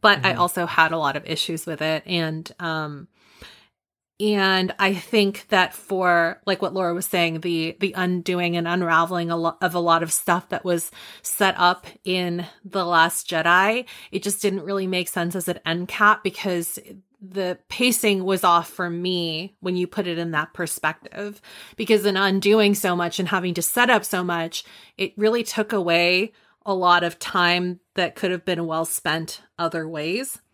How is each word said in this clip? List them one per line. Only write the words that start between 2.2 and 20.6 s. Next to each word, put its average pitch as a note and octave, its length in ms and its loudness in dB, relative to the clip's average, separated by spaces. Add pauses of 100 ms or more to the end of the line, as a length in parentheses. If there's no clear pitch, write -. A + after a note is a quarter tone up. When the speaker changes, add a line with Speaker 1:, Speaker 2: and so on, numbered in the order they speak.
Speaker 1:
um, D#3 480 -6 (1120)
and F#3+ 600 2
I G3 160 2
think G3+ 540 0
that F#3 260 2
for, F3 720 0
like, F#3 120 -2
what F3+ 140 -2
Laura F#3 220 0
was F3+ 100 -6
saying, E3 360 0
the, E3 380 -2
the G3 160 -2
undoing F3+ 600 0
and E3+ 100 -2
unraveling E3+ 600 2
a E3+ 80 -2
lo-, E3 240 -2
of F3+ 140 -2
a F3 40 2
lot E3 220 4
of E3+ 100 -4
stuff - 380 0
that - 160 -6
was F3 240 -2 (320)
set - 380 0
up F3+ 260 2 (180)
in F3+ 400 -2 (220)
The F#3+ 180 -4
Last E3+ 460 2
Jedi, F#3 560 2 (260)
it - 120 -4
just G3 180 -4
didn't F#3+ 220 -2
really F#3+ 240 -4
make F3+ 200 -2
sense F3 280 -4
as F3+ 120 -4
an F3+ 200 -4
end F3 200 -4
cap G#3 360 4
because F3+ 560 -4 (420)
the F#3 380 -6 (100)
pacing A3+ 540 0
was F#3+ 200 0
off E3+ 240 4
for F3 220 -6
me F3 680 -4
when F3+ 160 -4
you F3+ 100 0
put F3+ 220 -4
it E3+ 100 -4
in E3+ 140 -4
that D3+ 200 -2
perspective. F3+ 880 -6 (360)